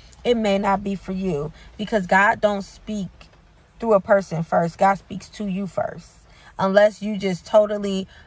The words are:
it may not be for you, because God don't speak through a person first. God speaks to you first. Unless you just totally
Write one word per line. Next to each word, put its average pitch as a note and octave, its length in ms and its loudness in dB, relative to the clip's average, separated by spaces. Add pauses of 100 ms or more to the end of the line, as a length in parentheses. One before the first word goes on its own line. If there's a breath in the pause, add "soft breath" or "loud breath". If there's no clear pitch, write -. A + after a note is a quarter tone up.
(220 soft breath)
it A#3+ 140 2
may G3+ 220 0
not G3+ 260 -2
be G3 120 -4
for F#3+ 160 -10
you, E3+ 400 -4 (260 loud breath)
because G#3 280 -2
God G3+ 360 2
don't G3+ 200 0
speak G3+ 460 -10 (720)
through A3+ 140 2
a F#3+ 60 6
person F#3+ 420 0
first. E3+ 340 -2
God G3 220 2
speaks - 320 -16
to G#3 160 -10
you G3 200 -6
first. - 440 -10 (480 soft breath)
Unless G3+ 420 4
you G#3 160 -6
just F#3+ 300 -4
totally G#3 600 0 (180 soft breath)